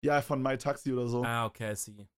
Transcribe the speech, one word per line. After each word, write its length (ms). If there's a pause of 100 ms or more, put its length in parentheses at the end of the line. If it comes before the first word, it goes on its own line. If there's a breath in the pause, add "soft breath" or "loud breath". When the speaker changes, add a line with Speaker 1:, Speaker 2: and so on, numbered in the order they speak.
Speaker 1:
Ja, 180
von 200
My 160
Taxi 360
oder 140
so. 160
Speaker 2:
Ah, 220
okay, 260
I 40
see. 320 (100)